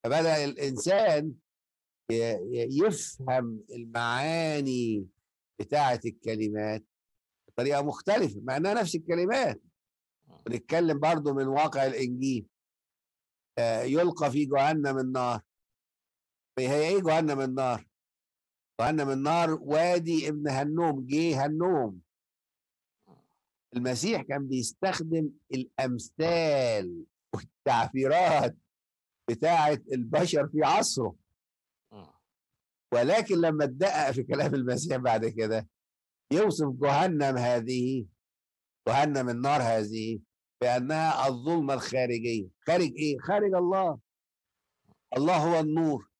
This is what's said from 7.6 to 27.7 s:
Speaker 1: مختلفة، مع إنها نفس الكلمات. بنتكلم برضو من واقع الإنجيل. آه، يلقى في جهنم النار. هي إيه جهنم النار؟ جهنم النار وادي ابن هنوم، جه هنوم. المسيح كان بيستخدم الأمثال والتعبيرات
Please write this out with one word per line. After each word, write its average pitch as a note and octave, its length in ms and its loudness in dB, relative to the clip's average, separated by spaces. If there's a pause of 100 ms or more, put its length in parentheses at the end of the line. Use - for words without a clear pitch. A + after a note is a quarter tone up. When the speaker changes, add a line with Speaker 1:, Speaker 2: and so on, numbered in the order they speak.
Speaker 1:
مختلفة، D3 640 0
مع C3 140 -4
إنها F3+ 160 0
نفس G#3 220 -2
الكلمات. F3 680 -2 (840)
بنتكلم D3+ 540 0
برضو D3+ 340 0
من C3+ 140 -2
واقع C#3 380 0
الإنجيل. C3 640 -4 (1080)
آه، A2+ 240 0
يلقى D3+ 500 0
في C#3+ 140 0
جهنم C#3 540 0
النار. B2+ 420 -2 (1160)
هي C#3+ 300 2
إيه G3 120 2
جهنم D#3 400 2
النار؟ B2+ 460 -2 (920)
جهنم C#3+ 280 0
النار D#3 420 0 (100)
وادي D#3+ 680 0
ابن D3+ 180 -4
هنوم، D3 580 0
جه C#3+ 400 0
هنوم. D3+ 560 0 (1700)
المسيح B2+ 460 -2
كان C#3 260 -6
بيستخدم D#3+ 840 -2 (240)
الأمثال C3 1500 -2 (300)
والتعبيرات C3+ 1200 0 (720)